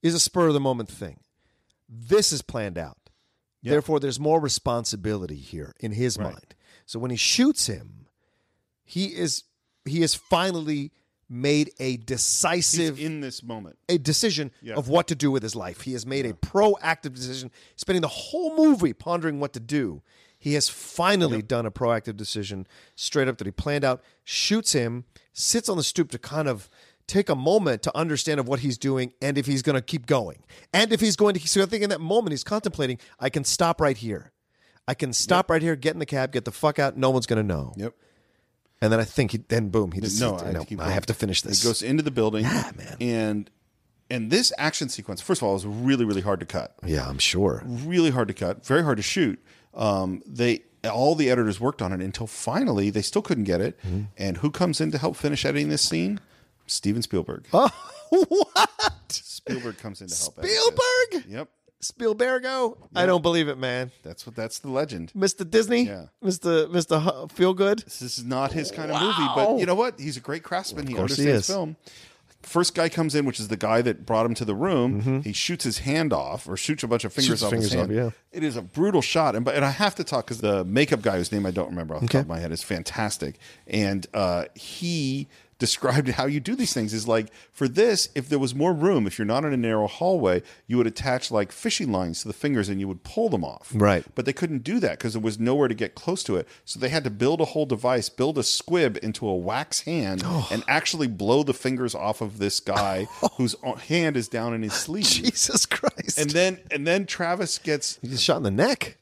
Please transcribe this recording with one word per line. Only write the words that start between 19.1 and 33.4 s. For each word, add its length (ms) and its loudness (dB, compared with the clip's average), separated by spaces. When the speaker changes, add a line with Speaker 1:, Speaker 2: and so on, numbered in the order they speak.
Speaker 1:
what 140 -2
to 60 -8
do. 440 -2
He 160 -2
has 160 2
finally 680 2
Speaker 2:
Yep. 120 -4
Speaker 1:
done 160 0
a 60 -4
proactive 460 0
decision, 480 -6
straight 320 0
up 120 -4
that 80 -6
he 40 -6
planned 320 -2
out, 180 0
shoots 480 0
him, 320 0
sits 340 0
on 100 0
the 60 0
stoop 280 0
to 60 -10
kind 300 -4
of 220 -4
take 200 2
a 80 2
moment 480 2
to 140 -2
understand 420 0
of 80 0
what 120 0
he's 180 -2
doing 340 0
and 160 0
if 100 0
he's 140 2
gonna 200 2
keep 240 -6
going. 380 -2
And 200 4
if 80 2
he's 140 4
going 200 4
to, 120 -4
so 140 4
I 40 6
think 180 -2
in 60 0
that 120 0
moment 300 2
he's 120 -4
contemplating, 560 -2
"I 100 0
can 140 -2